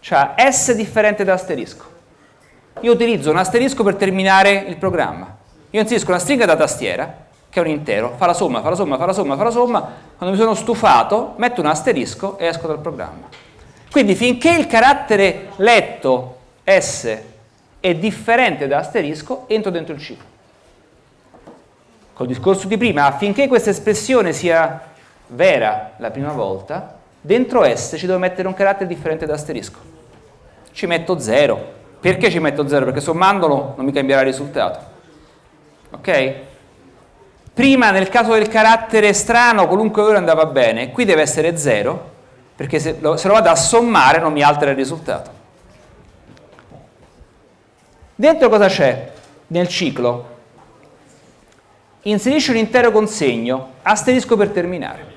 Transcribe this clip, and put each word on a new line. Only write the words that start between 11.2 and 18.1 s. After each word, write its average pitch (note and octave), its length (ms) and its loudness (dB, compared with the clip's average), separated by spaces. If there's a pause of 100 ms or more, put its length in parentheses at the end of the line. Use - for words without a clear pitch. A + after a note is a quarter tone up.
metto A#3+ 240 -2
un D3+ 60 -2
asterisco D3+ 720 -4
e E3+ 80 -4
esco E3 200 -6
dal D3+ 140 -6
programma. F2+ 480 -12 (600)
Quindi G#3 240 4
finché B3 360 0
il D#4+ 160 2
carattere A3 920 2
letto D#3+ 840 0 (260)
S B2 540 0 (600)
è F3+ 140 0
differente G3 760 -2